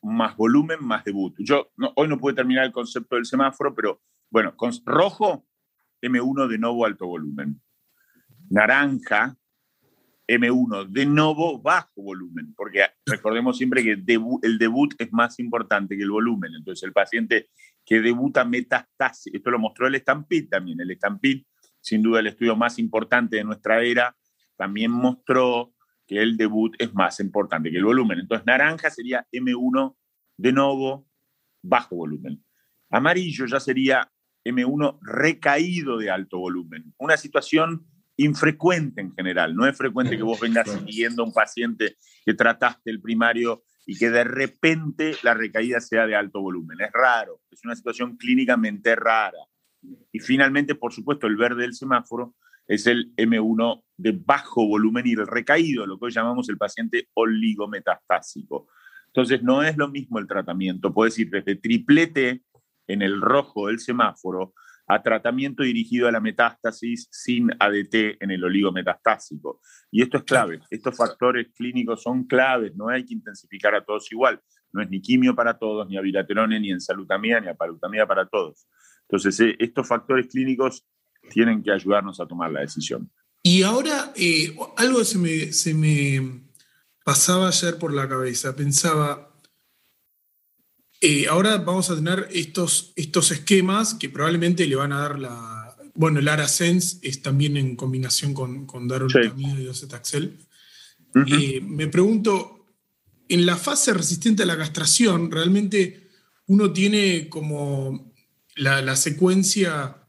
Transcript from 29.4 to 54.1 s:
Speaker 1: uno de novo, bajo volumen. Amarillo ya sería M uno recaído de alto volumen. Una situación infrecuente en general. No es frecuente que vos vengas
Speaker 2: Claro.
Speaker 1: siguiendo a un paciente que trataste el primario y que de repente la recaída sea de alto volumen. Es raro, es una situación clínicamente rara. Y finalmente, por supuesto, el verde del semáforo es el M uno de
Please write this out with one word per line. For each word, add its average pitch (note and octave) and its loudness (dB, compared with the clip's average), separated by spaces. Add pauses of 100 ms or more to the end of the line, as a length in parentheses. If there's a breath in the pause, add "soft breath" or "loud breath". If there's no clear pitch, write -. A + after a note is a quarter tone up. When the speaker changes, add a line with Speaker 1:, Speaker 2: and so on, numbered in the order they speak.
Speaker 1:
uno C3 0 (400)
de B2+ 2
novo, C3+ 0 (540)
bajo F#2 0
volumen. D2+ -8 (460)
Amarillo D3+ 0
ya B2+ -2
sería C3 0 (340)
M B2 -2
uno C#3 -2
recaído D3 0
de G#2+ -2
alto F#2 -4
volumen. E2 -8
Una D3+ 2
situación D#3 -2 (300)
infrecuente D3+ 0
en F#2+ -10
general. F2+ 0
No A#2 2
es C3+ 2
frecuente B2 -2
que A2 -4
vos A2+ -2
vengas A2+ 2
Speaker 2:
Claro. G#2 -8
Speaker 1:
siguiendo A#2 -2
a A#2 -2
un A2 -8
paciente A2+ -2 (300 soft breath)
que A2+ 2
trataste A#2 0
el A2 -8
primario A#2 0 (220)
y F#2+ -10
que A#2 2
de A#2+ 4
repente D#3 -2
la A#2+ 4
recaída A2+ -2
sea A2+ 0
de G#2+ -2
alto G2+ -2
volumen. E2+ -8
Es G#2+ -6
raro, A#2 2 (100)
es - -20
una A#2 -8
situación A#2+ -8
clínicamente A#2 2
rara. G#2+ 0 (720)
Y A2 -8
finalmente, C#3 2
por A#2+ -8
supuesto, C#3 -4
el G#2+ 0
verde A#2+ 0
del B2 -6
semáforo A#2+ -4 (320 soft breath)
es G#2 0
el A#2+ 2
M A2+ 2
uno A2+ 0 (120)
de A2+ 0